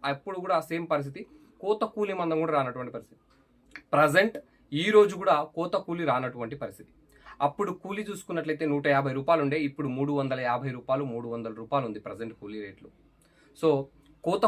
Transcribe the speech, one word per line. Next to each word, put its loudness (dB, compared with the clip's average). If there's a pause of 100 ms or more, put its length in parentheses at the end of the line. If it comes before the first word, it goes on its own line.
(100)
అప్పుడు -6
కూడా 2 (120)
సేమ్ -4
పరిస్థితి, -2 (420)
కోత 0 (120)
కూలి -2
మందం 0
కూడా 0
రానటువంటి -2
పరిస్థితి. -14 (760)
ప్రజెంట్ 6 (360)
ఈ -2 (100)
రోజు 10
కూడా 6 (220)
కోత -2 (120)
కూలి -4
రానటువంటి -2
పరిస్థితి. -12 (560)
అప్పుడు -2 (120)
కూలి -6
చూసుకున్నట్లయితే -4
నూట 0 (100)
యాభై 0
రూపాయలు 2
ఉండే, 0 (100)
ఇప్పుడు -4 (100)
మూడు 0
వందల -2 (100)
యాభై -2
రూపాయలు, -2 (100)
మూడు -6
వందల -6
రూపాయలు -2
ఉంది -8
ప్రజెంట్ -10
కూలీ -12
రేట్లు. -18 (680)
So, 4 (560)
కోత 0